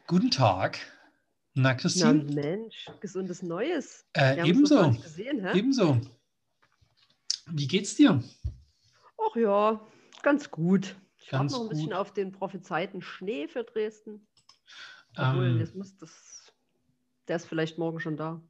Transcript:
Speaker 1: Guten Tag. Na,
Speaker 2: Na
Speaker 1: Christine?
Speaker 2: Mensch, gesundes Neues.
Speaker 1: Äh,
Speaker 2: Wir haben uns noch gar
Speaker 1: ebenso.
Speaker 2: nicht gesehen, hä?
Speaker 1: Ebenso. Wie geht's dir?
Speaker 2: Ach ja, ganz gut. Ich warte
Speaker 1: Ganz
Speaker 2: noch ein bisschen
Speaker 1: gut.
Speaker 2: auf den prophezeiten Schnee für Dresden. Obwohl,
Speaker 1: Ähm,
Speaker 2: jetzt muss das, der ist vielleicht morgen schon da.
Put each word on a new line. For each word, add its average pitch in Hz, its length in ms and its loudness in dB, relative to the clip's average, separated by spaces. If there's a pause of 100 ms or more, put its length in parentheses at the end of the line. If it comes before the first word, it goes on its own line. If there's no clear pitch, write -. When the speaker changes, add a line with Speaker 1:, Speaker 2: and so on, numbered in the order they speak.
Speaker 1:
Guten 196 240 2
Tag. 110 480 2 (760)
Na, 131 160 4
Speaker 2:
Na 131 60 4
Speaker 1:
Christine? 175 500 2
Speaker 2:
Mensch, 147 640 -6 (120)
gesundes 185 420 -8
Neues. 214 720 -6
Speaker 1:
Äh, 135 240 2
Speaker 2:
Wir 170 80 -2
haben 156 60 4
uns 233 120 6
noch 294 120 6
gar 247 80 8
Speaker 1:
ebenso. 151 100 6
Speaker 2:
nicht 113 100 0
gesehen, 202 440 -8
hä? 190 120 2
Speaker 1:
Ebenso. 196 440 2 (1500)
Wie 143 200 -6
geht's 196 280 -2
dir? 202 260 6 (960)
Speaker 2:
Ach 440 200 -2
ja, 214 420 2 (440)
ganz - 280 2
gut. 185 460 0 (220)
Ich - 120 -20
warte 139 120 0
Speaker 1:
Ganz 139 100 -2
Speaker 2:
noch 247 80 -4
ein 220 80 -6
bisschen 156 220 -4
Speaker 1:
gut. - 20 -4
Speaker 2:
auf 190 200 -4
den 190 200 -6
prophezeiten 185 680 -8
Schnee 240 460 -8
für 247 160 -8
Dresden. 214 640 -10 (880)
Obwohl, 131 320 0
Speaker 1:
Ähm, 120 100 2
Speaker 2:
jetzt 117 160 -4
muss 190 220 -14
das, - 560 -20 (760)
der 165 80 -2
ist 165 80 -12
vielleicht 160 320 -4
morgen 165 240 -4
schon 156 160 -6
da. 160 320 -8